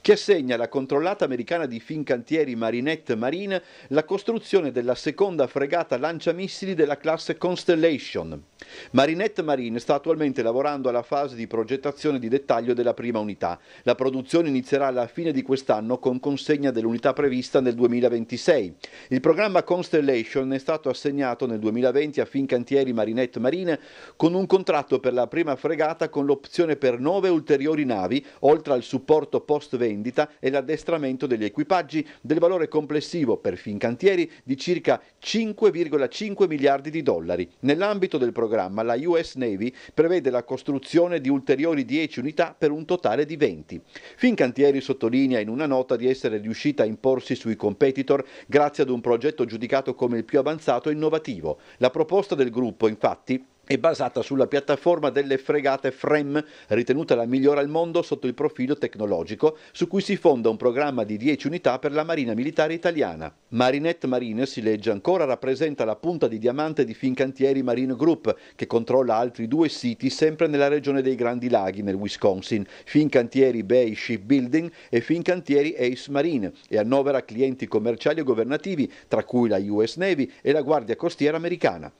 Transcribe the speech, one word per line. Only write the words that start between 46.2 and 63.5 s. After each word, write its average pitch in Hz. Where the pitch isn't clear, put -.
riuscita 113
a 143
imporsi 127
sui 113
competitor 135
grazie 147
ad 131
un 120
progetto 123
giudicato 120
come 123
il 113
più -
avanzato 151
e 135
innovativo. 147
La 123
proposta 160
del 131
gruppo, 113
infatti, 110
è 139
basata 135
sulla 131
piattaforma 147
delle 139
fregate 135
frem, 147
ritenuta 123
la 117
migliore 135
al 143
mondo 165
sotto 139
il 123
profilo 143
tecnologico, 104
su -
cui 190
si 190
fonda 120
un 113
programma 127
di 107
dieci 135
unità 139
per 143
la 151
Marina 156
Militare 156
Italiana. 120
Marinette 143